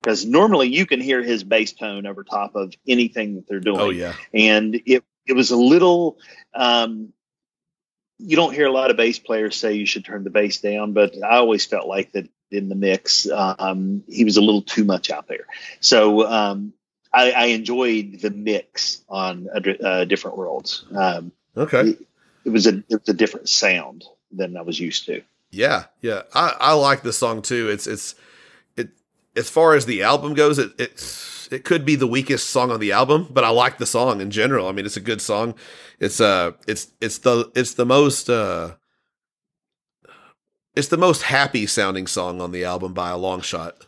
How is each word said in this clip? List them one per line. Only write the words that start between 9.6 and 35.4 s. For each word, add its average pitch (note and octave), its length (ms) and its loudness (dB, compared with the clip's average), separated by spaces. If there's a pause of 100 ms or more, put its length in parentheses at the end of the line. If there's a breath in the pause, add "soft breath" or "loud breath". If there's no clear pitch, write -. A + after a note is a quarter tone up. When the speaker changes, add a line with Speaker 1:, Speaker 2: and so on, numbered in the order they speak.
Speaker 1:
you G#2 120 -2
should - 180 -4
turn G2+ 200 -10
the G2 60 -8
bass G#2 300 0
down, G#2 320 -4
but G2+ 220 2 (100)
I A2+ 120 4
always A2+ 300 4
felt F#2 220 -4
like F#2+ 240 -6
that F#2 160 -6 (240)
in G2 160 -4
the F#2+ 80 -6
mix, F#2+ 540 0
um, F#2+ 800 -2
he A2+ 160 2
was G#2 120 4
a G#2 60 8
little G#2 200 4
too G#2+ 220 -2
much F#2 260 -2
out - 160 -8
there. - 200 -12 (340 loud breath)
So, A2 460 4
um, G#2 460 -2 (400)
I, B2+ 200 4
I A#2+ 140 2
enjoyed A2+ 760 -2
the G#2 100 -2
mix G#2 800 -6
on F#2 440 -6
A G#2 80 -4
Di-, F#2+ 180 -4
uh, F#2 260 0
Different - 320 -4
Worlds. D#2+ 480 -8 (100)
Um, F2 380 -4 (240)
Speaker 2:
Okay. C3+ 240 0
Speaker 1:
it, - 260 0 (380)
it - 60 -2
was A2 160 4
a, G2 100 4 (120)
it A2 120 -2
was - 80 -6
a G#2 60 0
different - 340 -2
sound F2 560 -2 (260)
than F#2 260 -8
I E2+ 60 -14
was E2+ 160 -8
used E2+ 280 -8
to. - 160 -8 (280)
Speaker 2:
Yeah, G#2+ 340 -2 (160)
yeah. G#2+ 220 -4 (120)
I, D#3 260 0
I C#3+ 140 4
like C#3 280 2
the A#2 100 -6
song A#2 300 -4
too. A#2 280 -4
It's, G2+ 160 -6
it's, - 280 -10 (640 soft breath)
it, B2 140 -8 (440)
as A#2 140 -4
far D#3+ 260 6
as C3 120 2
the G#2 160 -2
album C#3+ 320 2
goes, D3 240 4
it, A2+ 200 -2
it's, - 720 -10
it C3 140 -10
could D#3+ 220 2
be D3+ 100 4
the C3 100 2
weakest B2+ 440 -2
song B2+ 200 2
on A#2 100 -4
the G2+ 120 0
album, C#3+ 380 2
but B2+ 140 4
I - 60 4
like B2 280 2
the A#2 80 -4
song A#2 340 0
in G2+ 100 -6
general. A2 380 0
I F#2+ 40 -6
mean, G2 120 -6
it's G#2 120 -8
a G#2 40 -8
good G#2+ 220 -6
song. A2 320 -2 (460 loud breath)